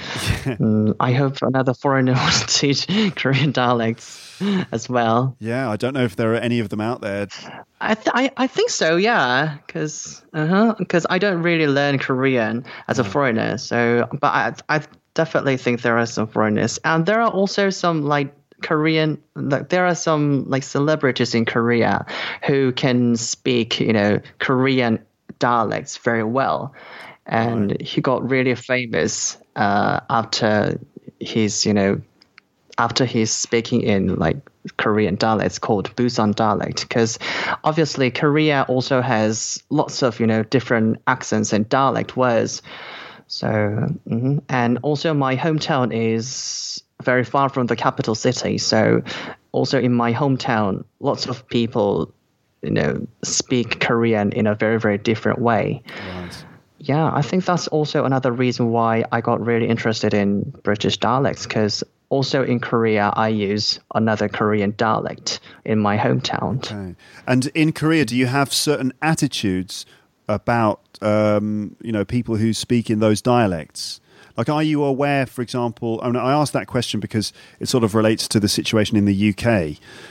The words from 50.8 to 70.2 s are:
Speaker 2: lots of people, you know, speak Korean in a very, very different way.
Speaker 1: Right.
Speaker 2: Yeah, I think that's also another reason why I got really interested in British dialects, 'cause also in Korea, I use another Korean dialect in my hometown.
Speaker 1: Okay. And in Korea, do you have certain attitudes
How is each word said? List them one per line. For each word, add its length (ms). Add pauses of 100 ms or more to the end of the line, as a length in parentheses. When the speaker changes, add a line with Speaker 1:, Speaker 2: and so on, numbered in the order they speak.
Speaker 2:
lots 260
of 220
people, 600 (520)
you 100
know, 340 (180)
speak 580
Korean 500
in 160
a 80
very, 240
very 180
different 420
way. 420 (340)
Speaker 1:
Right. 300 (340)
Speaker 2:
Yeah, 340
I 80
think 240
that's 220
also 380
another 260
reason 400
why 400
I 100
got 240
really 220
interested 460
in 400 (100)
British 340
dialects, 480
'cause 380 (260)
also 340
in 160
Korea, 560
I 140
use 500 (160)
another 340
Korean 480
dialect 600 (260)
in 140
my 180
hometown. 600
Speaker 1:
Okay. 380 (300)
And 300
in 180
Korea, 320
do 100
you 120
have 260
certain 480
attitudes 840 (440)